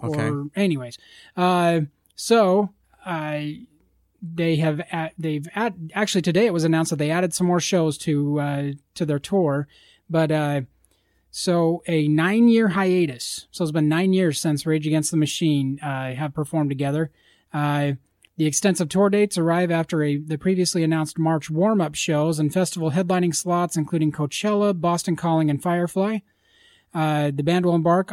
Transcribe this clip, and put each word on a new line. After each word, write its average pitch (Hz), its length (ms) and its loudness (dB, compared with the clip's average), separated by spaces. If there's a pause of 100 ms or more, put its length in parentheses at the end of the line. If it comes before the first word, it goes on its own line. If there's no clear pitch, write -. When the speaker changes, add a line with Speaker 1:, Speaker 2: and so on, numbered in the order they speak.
Speaker 1:
Okay. 151 180 -4 (100)
Speaker 2:
or 143 160 -4 (100)
anyways. 147 420 -2 (380)
Uh, 175 460 2 (340)
so, 202 540 2 (360)
uh, 151 360 -6 (760)
they 165 360 -2
have, 156 240 0
a-, 160 360 -8
they've 151 380 -4
add-, 190 400 -6
actually 196 280 0
today 180 240 2
it 208 60 0
was 165 120 0
announced 160 260 2
that 165 60 -2
they 147 160 -2
added 175 200 0
some 180 140 0
more 180 140 2
shows 160 380 0
to, 147 420 0
uh, 143 320 -4 (220)
to 175 120 -4
their 147 140 -2
tour, 147 480 0 (420)
but, 160 220 2
uh, 147 300 0 (680)
so 170 560 0
a 156 220 2
nine-year 220 600 4
hiatus. 180 840 0
So - 120 -8
it's 160 80 0
been 151 180 2
nine 180 260 2
years 180 260 2
since 151 260 -2
Rage 156 200 0
Against 156 240 0
the 175 80 -2
Machine, 143 640 0
uh, 131 340 -6
have 143 200 -6
performed 151 360 -2
together. 143 400 -2 (420)
Uh, 147 400 0 (460)
the 156 80 0
extensive 175 420 0
tour 196 220 4
dates 208 260 2
arrive 170 340 2
after 165 320 0
a, 147 140 0
the 156 220 -6
previously 180 440 0
announced 160 360 0
March 160 320 0
warm-up 170 440 2
shows 151 440 0
and 151 140 0
festival 170 400 -2
headlining 180 420 0
slots, 175 420 -2
including 156 340 0
Coachella, 202 720 0
Boston 170 360 0
Calling, 160 340 2
and 143 120 -2
Firefly. 180 560 -2 (760)
Uh, 151 380 0
the 143 100 -4
band 175 240 2
will 175 80 4
embark 170 380 2